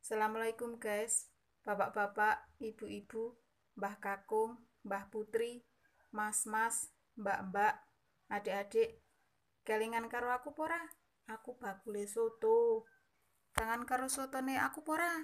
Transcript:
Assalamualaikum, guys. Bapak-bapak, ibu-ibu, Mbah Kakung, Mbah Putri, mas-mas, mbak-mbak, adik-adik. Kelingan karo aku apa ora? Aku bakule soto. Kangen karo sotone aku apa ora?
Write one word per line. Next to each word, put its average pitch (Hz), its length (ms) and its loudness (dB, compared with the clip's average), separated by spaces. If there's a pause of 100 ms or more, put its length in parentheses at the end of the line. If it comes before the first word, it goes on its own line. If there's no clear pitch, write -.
Assalamualaikum, 226 800 0
guys. 214 480 0 (320)
Bapak-bapak, 208 800 2 (160)
ibu-ibu, 220 800 -8 (400)
Mbah 202 240 -6
Kakung, 220 560 -2 (240)
Mbah 196 240 -4
Putri, 233 560 -4 (480)
mas-mas, 214 800 0 (240)
mbak-mbak, 202 640 2 (480)
adik-adik. 202 720 0 (640)
Kelingan 226 480 0
karo 247 240 0
aku 269 160 -6
apa 294 80 -14
ora? 330 240 -2 (560)
Aku 247 160 -12
bakule 208 480 -6
soto. 226 800 4 (720)
Kangen 233 320 0
karo 262 240 -2
sotone 269 480 -2
aku 302 240 -2
apa 311 80 -4
ora? 339 220 2 (100)